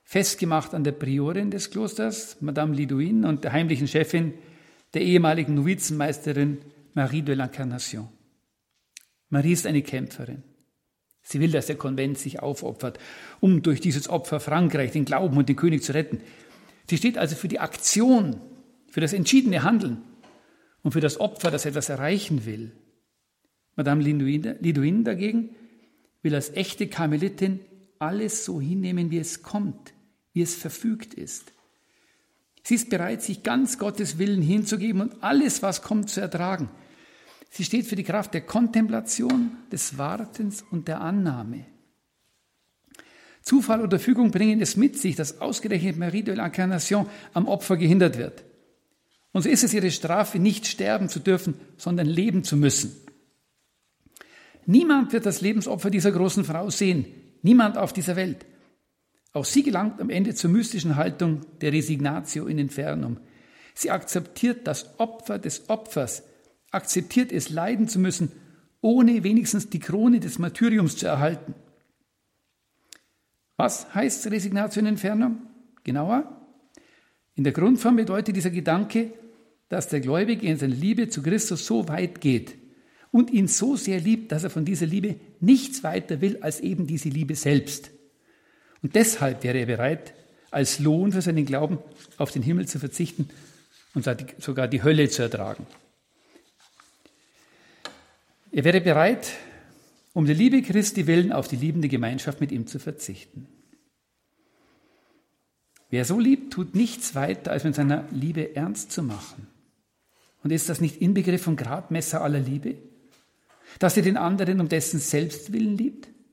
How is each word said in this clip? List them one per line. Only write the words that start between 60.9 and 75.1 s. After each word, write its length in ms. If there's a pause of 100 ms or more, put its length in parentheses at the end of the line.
Haltung 440 (200)
der 120
Resignatio 720
in 140
Infernum. 580 (560)
Sie 160
akzeptiert 760
das 320
Opfer 400
des 280
Opfers, 540 (480)
akzeptiert 600
es, 180
leiden 380
zu 100
müssen, 340 (500)
ohne 420
wenigstens 440
die 120
Krone 400
des 180
Martyriums 580
zu 120
erhalten. 480 (2000)
Was 380
heißt 340
Resignatio 520
in 40
Infernum? 640 (360)